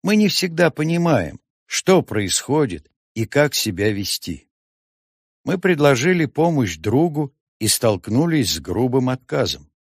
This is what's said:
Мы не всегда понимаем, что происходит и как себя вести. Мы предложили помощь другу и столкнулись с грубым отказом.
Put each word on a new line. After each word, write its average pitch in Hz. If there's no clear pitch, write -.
Мы 208
не 208
всегда 170
понимаем, 160
что -
происходит 104
и 113
как 143
себя 104
вести. 92
Мы 185
предложили 151
помощь 139
другу 143
и 110
столкнулись 113
с 82
грубым 123
отказом. 127